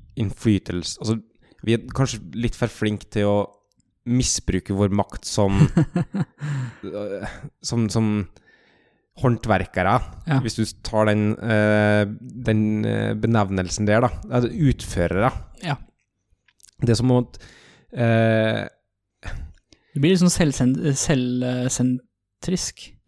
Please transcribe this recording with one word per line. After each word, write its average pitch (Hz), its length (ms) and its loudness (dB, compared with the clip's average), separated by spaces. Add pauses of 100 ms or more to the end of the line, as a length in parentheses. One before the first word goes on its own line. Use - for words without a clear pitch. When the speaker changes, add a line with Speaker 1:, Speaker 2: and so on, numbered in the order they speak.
(180)
Speaker 1:
innflytelse, 95 800 -2
altså, 110 220 -2 (420)
vi 110 100 0
er 117 140 -2
kanskje 123 320 -2 (160)
litt 117 200 -2
for 120 120 -2
flinke 104 420 -4
til 104 160 0
å 101 120 2 (720)
misbruke 104 680 -2
vår 101 140 2
makt - 360 -4
som, 98 300 0
Speaker 2:
<laughs> 147 1300 0
Speaker 1:
øh, 98 420 -8 (380)
som, 117 260 0
som 110 220 0 (1040)
håndverkere. 101 760 2 (320)
Speaker 2:
Ja. 135 140 2
Speaker 1:
Hvis 113 140 -4
du 113 80 0 (200)
tar 107 260 2
den, 107 260 2
øh, 104 720 4 (400)
den, 107 400 2
øh, 107 300 0
benevnelsen 104 720 0
der, 107 140 4
da. 123 80 2 (200)
Altså, 123 220 0
utførere. 113 800 0 (320)
Speaker 2:
Ja. 156 120 -2 (1040)
Speaker 1:
Det 113 120 0
er 107 60 0
som 127 120 2
at, 123 280 0 (540)
øh, 113 760 2 (1300)
Speaker 2:
Det 139 100 -4
blir 175 100 6
litt 175 80 4
sånn 180 80 6
selvsen-, 135 480 2 (160)
selvsentrisk. 127 1900 -4 (240)